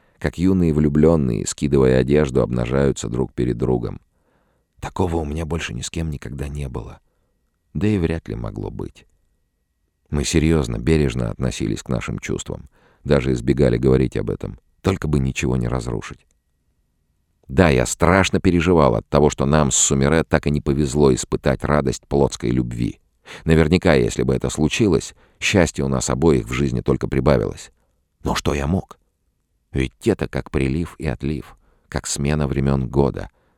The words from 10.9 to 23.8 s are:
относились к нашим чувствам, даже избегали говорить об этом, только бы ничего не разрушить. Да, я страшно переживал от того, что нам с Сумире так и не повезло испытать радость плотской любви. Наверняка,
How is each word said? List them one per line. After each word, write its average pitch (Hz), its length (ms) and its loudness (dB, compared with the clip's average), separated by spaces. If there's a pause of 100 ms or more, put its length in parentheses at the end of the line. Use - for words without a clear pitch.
относились 55 540 -4
к - 60 -10
нашим 57 300 -4
чувствам, - 500 -8 (340)
даже 67 280 2
избегали 64 460 2
говорить 64 400 2
об 53 120 -4
этом, 50 300 -8 (220)
только 95 260 -2
бы 76 120 2
ничего 65 360 -2
не 60 120 -2
разрушить. 58 600 -8 (1200)
Да, 78 220 4
я 64 160 4
страшно 90 540 2
переживал 85 560 4
от 53 120 -4
того, 73 220 4
что 65 160 -2
нам 71 260 2
с - 40 0
Сумире 71 480 2
так - 240 -2
и 73 40 2
не 73 100 0
повезло 71 520 2
испытать - 500 -2
радость 67 440 -2
плотской 65 420 0
любви. 58 500 -2 (460)
Наверняка, 80 480 4